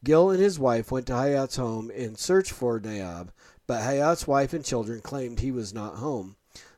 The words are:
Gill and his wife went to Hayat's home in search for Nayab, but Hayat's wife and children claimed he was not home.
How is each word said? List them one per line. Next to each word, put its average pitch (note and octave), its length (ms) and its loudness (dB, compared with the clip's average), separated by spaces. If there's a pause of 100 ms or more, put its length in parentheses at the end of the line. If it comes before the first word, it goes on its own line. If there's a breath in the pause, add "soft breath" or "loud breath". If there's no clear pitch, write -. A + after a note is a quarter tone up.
Gill D#3+ 260 6
and F#3+ 120 2
his F#3+ 180 4
wife A#2 320 2
went C3 160 -2
to B2+ 60 -2
Hayat's C3+ 420 2
home A2+ 340 -4
in A2 260 -8
search F#3+ 360 2
for A#2 280 -2
Nayab, F#2 500 -8 (380 soft breath)
but A#2 140 -2
Hayat's C#3+ 460 2
wife C#3 260 2
and D3 100 -6
children A2+ 380 -4
claimed B2+ 380 -6
he C3 120 -2
was A2 220 -6
not G#2 220 -8
home. G#2+ 400 -6 (420 loud breath)